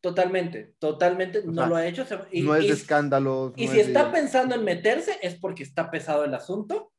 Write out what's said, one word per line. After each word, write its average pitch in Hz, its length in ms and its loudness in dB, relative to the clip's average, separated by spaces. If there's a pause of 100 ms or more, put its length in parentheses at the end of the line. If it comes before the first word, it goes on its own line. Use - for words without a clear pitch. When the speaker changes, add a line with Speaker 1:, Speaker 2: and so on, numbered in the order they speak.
Speaker 1:
Totalmente, 180 720 -2
totalmente, 180 600 0
Speaker 2:
O 202 80 -4
Speaker 1:
no 165 160 -2
Speaker 2:
sea, - 40 2
Speaker 1:
lo 170 100 2
ha 165 100 0
hecho, 180 180 -4
se-, 214 140 -8 (120)
y, 170 120 -2
Speaker 2:
no 151 120 4
es 160 100 4
Speaker 1:
y, - 20 4
Speaker 2:
de 202 80 4
escándalos, 135 840 0
Speaker 1:
y - 80 -2
Speaker 2:
no - 80 0
Speaker 1:
si - 80 6
Speaker 2:
es 415 60 6
de - 80 -2
Speaker 1:
está 294 180 4
pensando 262 420 0
en 233 80 -2
meterse, 214 600 0
es 175 140 -6
porque 170 260 -8
está 160 280 -6
pesado 151 360 -2
el 135 80 -2
asunto. 214 640 -6